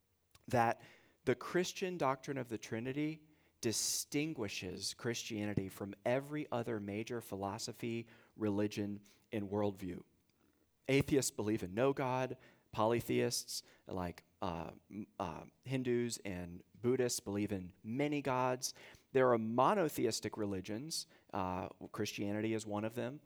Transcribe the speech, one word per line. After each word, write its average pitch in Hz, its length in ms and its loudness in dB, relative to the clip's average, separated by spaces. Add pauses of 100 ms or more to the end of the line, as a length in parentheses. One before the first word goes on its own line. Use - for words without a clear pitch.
(500)
that 117 300 4 (460)
the 127 100 6
Christian 180 640 -2
doctrine 165 400 0
of 123 120 -6
the 113 80 -2
Trinity 135 640 -4 (400)
distinguishes 110 1400 -2
Christianity 104 720 -2
from 98 280 -8 (100)
every 143 460 0
other 117 280 -2
major 104 420 -4
philosophy, 110 840 -4 (320)
religion, 104 640 0 (340)
and 101 160 -2
worldview. 98 520 0 (880)
Atheists 139 440 4
believe 107 320 0
in 90 100 -8
no 127 180 4
God. 127 460 -2 (340)
Polytheists, 120 920 2 (240)
like, 90 360 -6 (180)
uh, 85 280 -4 (220)
m-, 101 160 -8 (120)
uh, 85 220 -4 (220)
Hindus 123 600 0
and 90 380 -6 (200)
Buddhists, 123 380 4
believe 104 320 0
in 90 200 -4 (120)
many 143 380 0
gods. 127 520 0 (380)
There 127 200 8
are 120 80 8
monotheistic 123 960 2
religions. 104 680 -4 (260)
Uh, 92 340 -2 (240)
Christianity 107 640 -2
is 107 140 -4
one 104 180 -2
of 110 80 -4
them. 120 320 -6